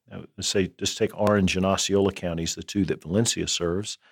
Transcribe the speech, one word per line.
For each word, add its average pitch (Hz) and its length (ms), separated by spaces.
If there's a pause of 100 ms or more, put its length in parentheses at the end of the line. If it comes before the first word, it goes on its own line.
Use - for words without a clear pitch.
(120)
I 101 60
would 92 280
say 92 340
just - 180
take 107 220
Orange 101 360
and 92 100
Osceola 98 460
counties, 85 440
the - 80
two 98 220
that 76 180
Valencia 85 440
serves, 87 500 (140)